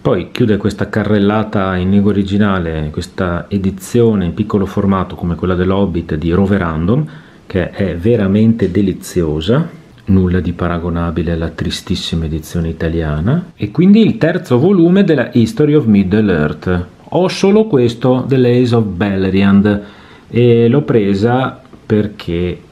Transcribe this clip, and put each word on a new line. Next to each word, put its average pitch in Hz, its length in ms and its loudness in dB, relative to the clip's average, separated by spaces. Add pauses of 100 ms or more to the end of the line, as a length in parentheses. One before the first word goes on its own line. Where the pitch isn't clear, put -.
Poi 92 300 -2
chiude 107 260 0
questa 101 320 -4
carrellata 104 840 0
in 92 160 -2
lingua 101 220 2
originale, 92 800 0
questa 87 560 -4
edizione 98 800 0
in 82 80 -4
piccolo 104 320 -2
formato 95 500 -2
come 87 180 -4
quella 90 220 -2
dell'Hobbit 90 580 -2
di 80 160 -2
Roverandom, 95 760 0 (400)
che 87 260 -4
è 90 260 -4
veramente 107 720 2
deliziosa, 87 1000 -2 (360)
nulla 92 340 2
di 87 140 -4
paragonabile 85 800 -4
alla 82 160 -4
tristissima 82 760 -6
edizione 80 420 -6
italiana, 82 880 -4
e - 160 -6
quindi 202 340 4
il - 100 0
terzo 151 440 0
volume 180 420 4
della 156 300 0
History 147 420 2
of 143 120 2
Middle-earth. 90 1000 0 (240)
Ho 175 180 0
solo 202 380 2
questo, 127 600 0
The 131 100 0
Lays 123 360 2
of 113 120 2
Beleriand, 98 1000 2 (460)
e 117 400 4
l'ho 139 140 2
presa 117 800 0 (260)
perché 90 760 -2 (120)